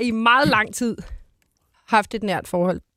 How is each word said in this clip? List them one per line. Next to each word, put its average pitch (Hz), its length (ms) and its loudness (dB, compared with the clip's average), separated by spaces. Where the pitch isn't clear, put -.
i 240 100 -2
meget 233 360 4
lang 214 280 0
tid 240 220 -4
haft 214 280 2
et 208 80 -8
nært 185 240 -2
forhold 180 340 0